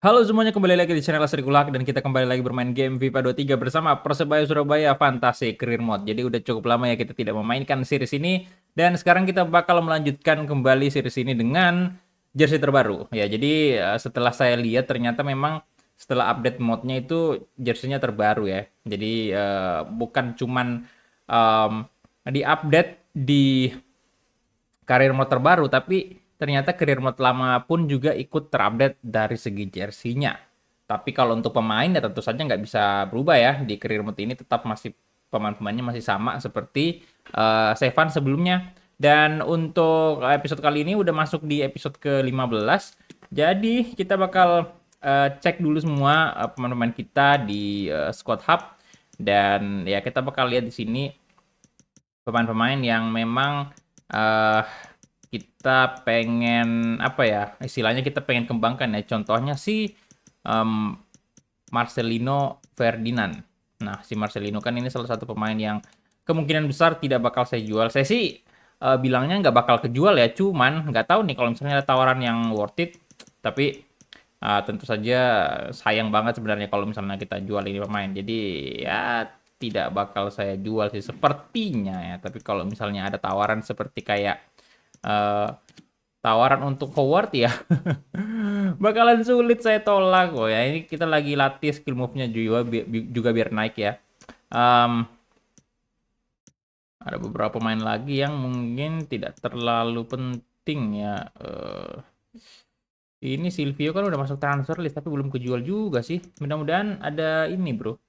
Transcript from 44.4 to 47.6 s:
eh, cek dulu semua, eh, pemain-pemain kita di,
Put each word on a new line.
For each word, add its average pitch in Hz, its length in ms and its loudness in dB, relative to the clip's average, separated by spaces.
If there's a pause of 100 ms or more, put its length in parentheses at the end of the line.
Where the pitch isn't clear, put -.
eh, 139 400 2
cek 175 240 -2
dulu 151 160 2
semua, 151 640 2
eh, 117 160 -2
pemain-pemain 120 320 0
kita 139 480 2
di, 101 480 -4